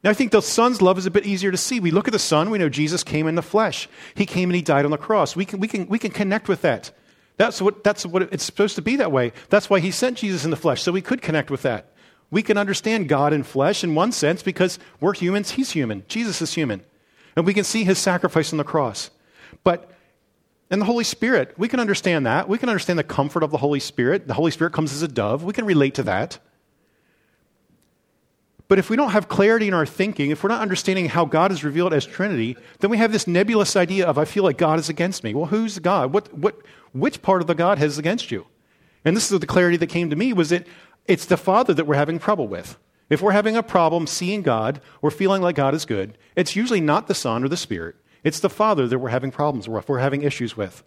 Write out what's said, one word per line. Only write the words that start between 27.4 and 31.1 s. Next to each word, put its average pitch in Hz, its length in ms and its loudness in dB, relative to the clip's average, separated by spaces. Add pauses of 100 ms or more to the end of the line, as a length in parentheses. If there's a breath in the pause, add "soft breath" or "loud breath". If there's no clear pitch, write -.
But 196 100 6
if 185 100 0
we 220 80 0
don't 269 140 2
have 208 180 2
clarity 214 380 4
in 190 80 0
our 160 100 2
thinking, 151 460 -2
if 151 140 -4
we're 196 40 2
not 220 140 0
understanding 190 460 0
how 165 160 2